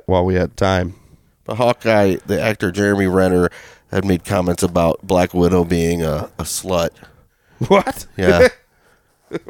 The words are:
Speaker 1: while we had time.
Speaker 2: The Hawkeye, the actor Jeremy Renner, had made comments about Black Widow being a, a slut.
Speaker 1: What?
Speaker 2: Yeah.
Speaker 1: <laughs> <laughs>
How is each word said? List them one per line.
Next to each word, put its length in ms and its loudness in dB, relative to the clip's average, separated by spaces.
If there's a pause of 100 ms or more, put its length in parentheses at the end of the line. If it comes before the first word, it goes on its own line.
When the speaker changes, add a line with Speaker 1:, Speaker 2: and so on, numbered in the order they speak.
Speaker 1:
while 180 2
we 100 0
had 220 -2
time. 380 -2 (500)
Speaker 2:
The 100 -8
Hawkeye, 680 2
the 160 -2
actor 300 -2
Jeremy 360 0
Renner, 420 2 (420)
had 140 -2
made 200 0
comments 380 -2
about 420 0
Black 280 0
Widow 320 2
being 380 -2
a, 260 -4 (100)
a 40 -8
slut. 480 -4 (760)
Speaker 1:
What? 400 0 (100)
Speaker 2:
Yeah. 360 4
Speaker 1:
<laughs> 40 -20 (760)
<laughs> 180 -12